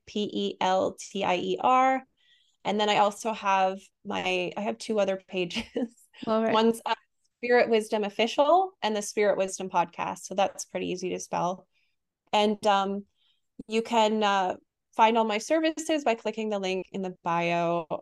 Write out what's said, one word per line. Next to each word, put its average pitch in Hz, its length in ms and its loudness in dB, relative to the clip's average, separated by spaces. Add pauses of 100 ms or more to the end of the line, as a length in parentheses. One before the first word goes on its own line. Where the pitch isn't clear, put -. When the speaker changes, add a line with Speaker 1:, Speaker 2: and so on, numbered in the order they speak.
Speaker 1:
P 208 260 -4
E 202 280 -4
L 190 380 0
T - 260 -10
I 185 120 2
E 185 240 -2
R. 262 420 2 (640)
And 202 160 -2
then 214 80 0
I 208 100 2
also 208 340 0
have 196 460 0 (260)
my, 185 520 -4
I - 40 -6
have 226 180 -6
two 220 200 -4
other 190 260 0
<laughs> - 40 -20
pages. 180 360 -6 (640)
Speaker 2:
Love 220 180 0
it. 220 80 0
Speaker 1:
One's, 226 320 4
uh, 233 100 -2 (440)
Spirit 240 320 4
Wisdom 214 340 0
Official 285 680 2 (100)
and 214 120 0
the 208 80 -2
Spirit 208 340 2
Wisdom 190 320 -4
Podcast. 180 560 -2
So 190 100 -12
that's 190 300 -2
pretty 180 260 -6
easy 180 200 -6
to 180 100 -4
spell. 175 460 -4 (640)
And, 208 340 2
um, 196 380 2 (640)
you 220 140 0
can, 220 400 2
uh, 196 340 2 (400)
find 226 200 6
all 226 80 4
my 214 140 -2
services 320 640 0
by 233 100 2
clicking 214 360 -6
the 208 80 -2
link 185 340 -4
in 196 100 -6
the 185 120 -8 (100)
bio 170 640 0 (160)